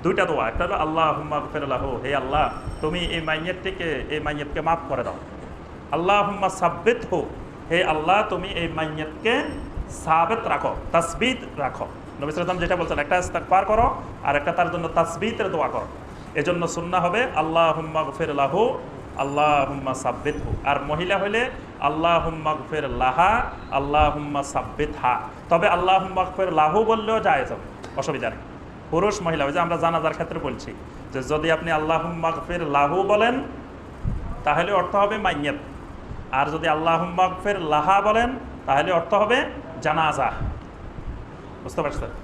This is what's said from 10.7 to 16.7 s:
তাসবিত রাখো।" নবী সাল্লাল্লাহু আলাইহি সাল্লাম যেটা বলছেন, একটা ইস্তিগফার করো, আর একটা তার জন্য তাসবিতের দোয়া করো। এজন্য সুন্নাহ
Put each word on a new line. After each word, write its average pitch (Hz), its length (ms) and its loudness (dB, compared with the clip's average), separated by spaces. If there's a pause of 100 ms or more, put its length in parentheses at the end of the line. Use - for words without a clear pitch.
তাসবিত 170 680 0
রাখো।" 127 260 -2
নবী 90 60 -10
সাল্লাল্লাহু - 300 -12
আলাইহি 147 140 -2
সাল্লাম 175 220 0
যেটা 170 180 2
বলছেন, 165 240 0
একটা 151 180 2
ইস্তিগফার 180 480 2
করো, 226 360 2 (220)
আর 143 120 2
একটা 143 160 2
তার 170 200 2
জন্য 165 160 -2
তাসবিতের 165 640 0
দোয়া 147 160 0
করো। 110 200 -4 (480)
এজন্য 170 320 0
সুন্নাহ 175 380 0